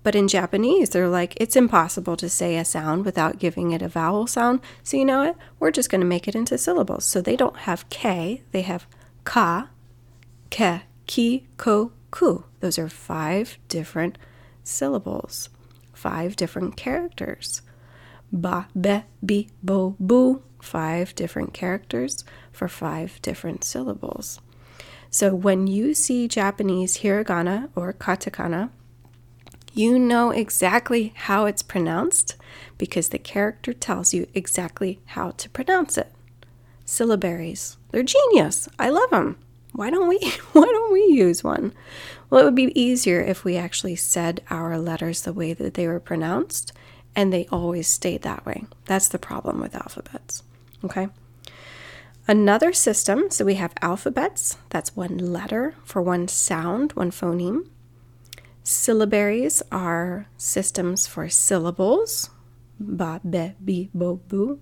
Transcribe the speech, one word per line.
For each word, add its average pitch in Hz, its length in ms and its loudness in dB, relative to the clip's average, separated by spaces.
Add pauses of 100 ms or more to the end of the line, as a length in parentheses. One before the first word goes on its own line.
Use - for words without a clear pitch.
But 208 140 2
in 202 120 4
Japanese, 214 600 2
they're 180 180 2
like, 180 300 0
"It's - 180 -2
impossible 175 640 4
to 175 100 -6
say 175 300 0
a 170 80 -2
sound 160 400 -2
without 165 340 0
giving 175 320 0
it 165 100 -2
a 170 60 -6
vowel 175 400 0
sound. 247 320 2 (240)
So - 140 -2
you 269 80 4
know 269 200 2
what? 339 120 -2 (220)
We're 311 120 4
just - 180 0
gonna 185 160 2
make 175 220 0
it 202 80 -6
into 240 220 -2
syllables." - 480 0
So 185 160 0
they 240 160 0
don't - 200 2
have - 320 -6
K, 185 640 -4
they 190 120 -2
have 180 220 -6 (380)
ka, 196 460 2 (800)
ke, 180 320 0 (760)
ko, 220 340 2 (200)
ku. 180 320 2 (160)
Those 180 180 -2
are 160 120 -4
five 165 680 -4 (120)
different 165 480 -4 (460)
syllables, - 880 -6 (440)
five 180 420 -6
different 185 400 -6
characters. - 840 -8 (720)
Ba, 180 360 -4 (120)
be, 202 240 2 (180)
bi, 208 260 0 (160)
bo, 190 360 0
bu, 254 420 4 (180)
five 165 560 -4
different - 380 -6
characters 214 680 -6 (280)
for - 160 -6
five 160 540 -8
different - 420 -8
syllables. - 760 -8 (680)
So 196 260 2
when 190 320 2
you 214 260 2
see 247 340 0
Japanese 196 720 -2
hiragana 202 760 0
or 180 180 -4
katakana, 185 760 -4 (1040)
you 226 220 4
know 240 320 4
exactly 226 840 0
how 208 300 2
it's 202 180 -2
pronounced 180 720 0 (420)
because - 320 -2
the - 80 -6
character 214 560 -4
tells 180 400 -2
you 175 220 -2
exactly 185 720 -4
how - 240 -6
to - 180 -12
pronounce 359 480 0
it. - 140 -4 (720)
Syllabaries. 185 920 -2 (140)
They're 247 120 0
genius. 403 760 4
I 233 120 0
love 381 220 4
'em. 185 260 0 (340)
Why 214 180 -6
don't 349 180 2
we, 370 120 4
<laughs> - 340 -6
why 320 120 10
don't 453 280 2
we 403 120 6
use 214 380 6
one? - 300 -2 (560)
Well, 262 120 10
it 294 40 10
would 262 100 6
be 262 240 2
easier 240 400 2
if - 240 -2
we 180 140 0
actually 175 380 -6
said 170 540 0
our 165 280 -4
letters 165 440 -4
the 175 120 -6
way 170 200 -4
that 180 200 -6
they 175 140 -2
were 175 120 -2
pronounced, 175 720 -4 (440)
and 196 180 2
they 175 180 0
always 175 360 -2
stayed - 340 -2
that - 240 -6
way. - 200 -8 (200)
That's 190 220 2
the - 120 -2
problem - 400 -6
with - 160 -8
alphabets, - 680 -14 (400)
okay? 190 260 -4 (1160)
Another 214 440 6
system, 254 600 2
so - 120 -2
we 196 120 4
have 185 260 -4
alphabets. 247 760 -2 (120)
That's - 260 -6
one 180 220 -6
letter 202 680 -4
for - 180 -4
one 180 260 0
sound, 180 680 -2
one 175 180 -2
phoneme. 180 560 -2 (960)
Syllabaries 220 1000 2 (120)
are 180 540 -2 (100)
systems 190 680 -2
for 160 220 -8
syllables. 190 1040 0 (500)
Ba, 180 400 -6 (100)
be, 175 300 -2
bi, 190 340 -4
bo, 175 340 -2
bu. 233 340 -2